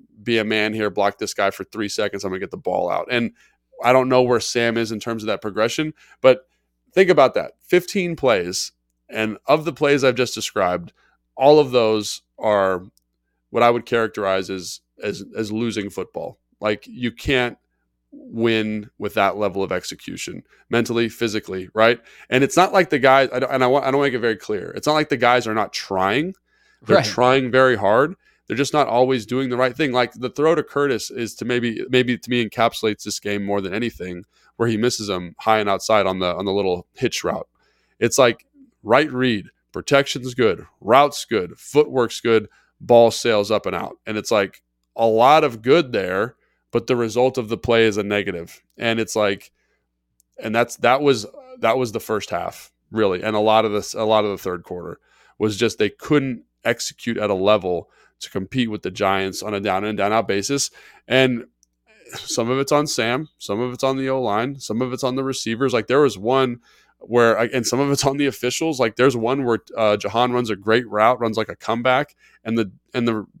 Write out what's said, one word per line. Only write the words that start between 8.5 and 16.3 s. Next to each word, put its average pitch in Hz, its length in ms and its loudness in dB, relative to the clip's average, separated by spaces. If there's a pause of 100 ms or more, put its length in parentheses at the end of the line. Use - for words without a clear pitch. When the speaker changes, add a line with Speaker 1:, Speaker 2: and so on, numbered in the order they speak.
Speaker 1:
and 110 360 -4
of 156 200 2
the 160 80 -6
plays 143 320 2
I've 127 100 4
just 127 200 -4
described, 90 580 -4 (420)
all 147 240 6
of 131 120 2
those 110 500 0 (180)
are 95 460 0 (640)
what 117 140 0
I 120 60 6
would 117 160 0
characterize 101 640 0
as, 92 320 -10 (200)
as, 101 220 -6 (120)
as 107 180 -4
losing 110 360 -4
football. 82 480 -10 (220)